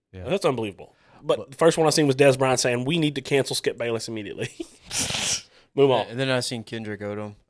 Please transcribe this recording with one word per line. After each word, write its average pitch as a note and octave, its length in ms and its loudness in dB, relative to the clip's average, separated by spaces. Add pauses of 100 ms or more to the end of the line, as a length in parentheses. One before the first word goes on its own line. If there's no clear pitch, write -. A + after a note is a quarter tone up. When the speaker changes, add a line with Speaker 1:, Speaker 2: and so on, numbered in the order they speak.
(140)
Speaker 1:
Yeah. F#2 120 -14
Speaker 2:
That's F3+ 200 -2
unbelievable. G#2+ 480 -4 (300)
But D3 160 0
Speaker 1:
But A#2+ 120 -14
Speaker 2:
the C3 60 -16
first E3 200 4
one D#3+ 100 4
I - 20 6
seen D3 180 4
was C3+ 80 4
Des C3+ 220 6
Bryant C3 240 2
saying, B2 240 0
"We E3 120 0
need D3+ 180 0
to C#3 60 -4
cancel C#3 340 0
Skip - 220 -2
Bayless A#2 300 -4
immediately." A2 440 -8 (380)
<laughs> - 840 -6
Move C#3 160 6
on. G#2+ 160 2
Speaker 3:
And A#2 120 -10
then C3+ 100 -2
I B2+ 100 0
seen A#2+ 240 -6
Kendrick G#2+ 380 -10
Odom. G#2 340 -8 (140)